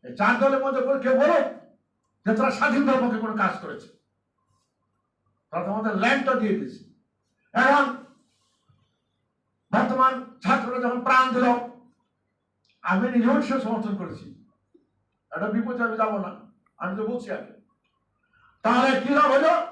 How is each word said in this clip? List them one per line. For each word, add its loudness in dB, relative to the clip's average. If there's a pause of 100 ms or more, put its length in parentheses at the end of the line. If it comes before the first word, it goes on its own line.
এই -14
চার 2
দলের 2
মধ্যে -2
করে 0
কেউ 2
বলো 4 (840)
যে 0
তারা 2
স্বাধীনতার 2
পক্ষে -2
কোনো -6
কাজ -2
করেছে। -16 (1600)
তারা -6
তো -6
আমাদের -4
ল্যান্ডটা 2
দিয়ে 0
দিয়েছে। -10 (720)
এখন 4 (1900)
বর্তমান 2 (300)
ছাত্ররা 0
যখন -2
প্রাণ 4 (100)
দিল, 2 (1400)
আমি 2
নিজেও 4 (120)
সে -2
সমর্থন -4
করেছি। -12 (1080)
এটা -4
বিপদে -2
আমি -4
যাবো -2
না, -10 (500)
আমি -8
তো -6
বলছি -8 (100)
আগে। -16 (1120)
তাহলে 4 (120)
কি -4
লাভ 4
হলো? 4 (180)